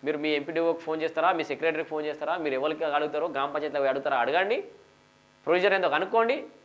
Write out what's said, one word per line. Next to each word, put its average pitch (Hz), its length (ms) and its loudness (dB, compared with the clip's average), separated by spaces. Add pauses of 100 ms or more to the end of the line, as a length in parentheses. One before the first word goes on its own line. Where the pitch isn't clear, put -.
మీరు 151 140 -2
మీ 151 100 -2
ఎంపీడీఓకి 165 520 0
ఫోన్ 160 220 -4
చేస్తారా, 160 300 2
మీ 160 120 0
సెక్రటరీకి 156 440 -2
ఫోన్ 151 180 -4
చేస్తారా, 151 300 -4
మీరు 156 180 -2
ఎవరికి 151 300 -2
అడుగుతారో, 151 420 0
గ్రామ 143 240 -2
పంచాయతీలో 143 340 -2
అడుగుతారా 139 320 2
అడగండి, 180 480 2 (800)
ప్రొసీజర్ 185 280 4
ఏందో 180 140 2
కనుక్కోండి 226 580 2 (180)